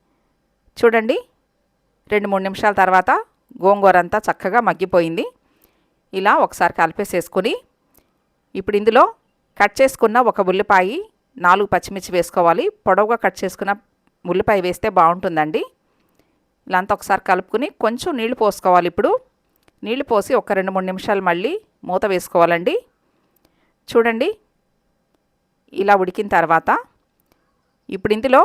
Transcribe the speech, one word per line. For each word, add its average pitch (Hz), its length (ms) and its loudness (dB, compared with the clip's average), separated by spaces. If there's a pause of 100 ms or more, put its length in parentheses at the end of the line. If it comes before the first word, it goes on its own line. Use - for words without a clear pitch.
(800)
చూడండి, 233 400 0 (960)
రెండు 202 180 -2
మూడు 190 160 -2
నిమిషాల 202 320 -2
తర్వాత 185 280 4 (560)
గోంగూర 196 300 4 (100)
అంతా 214 140 -4 (100)
చక్కగా 208 400 -2
మగ్గిపోయింది. 175 580 -2 (920)
ఇలా 208 140 4 (140)
ఒకసారి - 340 -2
కలిపేసేసుకుని 190 760 -4 (1040)
ఇప్పుడు 208 220 -2
ఇందులో 240 240 6 (540)
కట్ 202 180 0
చేసుకున్న 247 400 2 (120)
ఒక - 100 -2 (100)
ఉల్లిపాయ, 190 400 2 (560)
నాలుగు 190 260 2
పచ్చిమిర్చి 185 420 -6
వేసుకోవాలి. 170 500 0 (200)
పొడవుగా 208 400 0
కట్ 190 160 -2
చేసుకున్న 196 320 -6 (600)
ఉల్లిపాయ 208 340 0
వేస్తే 180 220 -4 (100)
బాగుంటుందండి. 170 600 2 (1080)
ఇలా 185 140 -2
అంతా 196 160 -4
ఒకసారి - 320 -4
కలుపుకుని 208 400 -2 (140)
కొంచెం 240 360 -4
నీళ్లు 226 240 -4
పోసుకోవాలి. 180 500 2
ఇప్పుడు 277 180 0 (760)
నీళ్లు 254 260 -6
పోసి 214 260 0
ఒక - 200 -4
రెండు 190 180 -2
మూడు 185 140 -4
నిమిషాలు 190 380 -4
మళ్ళీ 185 240 -2 (360)
మూత 185 240 -2
వేసుకోవాలండి. 175 600 0 (1160)
చూడండి, 233 360 0 (1500)
ఇలా 202 220 4
ఉడికిన 202 320 -6
తర్వాత 165 420 2 (1200)
ఇప్పుడు 214 180 -2
ఇందులో 262 280 4